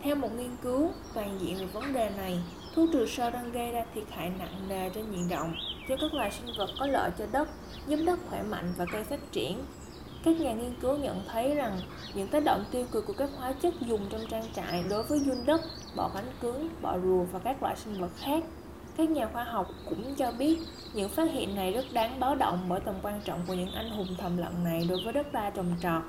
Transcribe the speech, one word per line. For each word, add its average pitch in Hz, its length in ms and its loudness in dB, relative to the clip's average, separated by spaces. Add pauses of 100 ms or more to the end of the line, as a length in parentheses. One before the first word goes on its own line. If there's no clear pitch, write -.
Theo 285 120 2
một 254 220 0
nghiên 247 260 -6
cứu 262 260 4 (240)
toàn 202 280 -2
diện 175 180 -2
về 190 60 -2
vấn 220 280 -4
đề 226 240 2
này, 185 220 0 (360)
thuốc 330 180 8
trừ 277 140 6
sâu 240 220 0
đang 240 220 -4
gây 240 200 -2
ra 233 140 0 (100)
thiệt 214 160 -4
hại 175 280 -4
nặng 185 300 -6
nề 190 200 -2
trên 214 220 -4
diện 175 160 -2
rộng 165 260 0 (360)
cho 262 120 4
các 302 120 0
loài 233 180 0
sinh 240 260 -8
vật 196 120 0 (100)
có 262 60 2
lợi 247 320 4
cho 214 140 -2
đất, 294 180 4 (380)
giúp 294 180 4
đất 349 140 4 (100)
khỏe - 120 -4
mạnh 202 360 -2
và 175 140 2
cây 214 120 -2
phát - 280 -6
triển. 190 320 -2 (600)
Các 330 160 6
nhà 269 140 2
nghiên 240 280 -2
cứu 262 160 4
nhận 254 300 0
thấy 254 280 2
rằng 220 240 0 (340)
những 196 140 -2
tác 294 160 4
động 202 280 6
tiêu 247 200 0
cực 214 160 0
của 202 60 -2
các 277 240 0
hóa 262 160 -2
chất 339 280 2
dùng 233 280 2
trong 220 200 -4
trang 226 160 -4 (100)
trại 175 340 -2
đối 208 140 2
với 294 160 4
giun 262 260 2
đất, 320 160 6 (340)
bọ - 180 2
cánh 202 140 -4 (140)
cứng, 262 280 0 (120)
bọ - 220 2
rùa 185 280 6
và 196 80 -4
các 262 240 -2
loại 202 120 2
sinh 202 260 -6
vật 175 160 -2
khác. 311 260 0 (540)
Các 320 120 4
nhà 277 240 2
khoa 240 100 -2
học 226 240 0 (220)
cũng 247 260 -4
cho 262 160 2
biết 285 280 4 (340)
những 202 160 0
phát 320 220 4
hiện 202 240 0
này 190 180 2
rất 254 200 0
đáng 240 260 2
báo 262 160 4
động 180 240 4 (100)
bởi 180 100 2
tầm 202 240 -2
quan 208 220 -2
trọng 165 220 -2
của 190 60 -2
những 185 180 0
anh 226 180 -4
hùng 190 280 -2
thầm 175 200 0
lặng 175 260 0
này 170 260 2
đối 180 140 2
với 226 100 -2
đất 285 200 0
đai 208 220 0
trồng 180 260 0
trọt. 165 280 2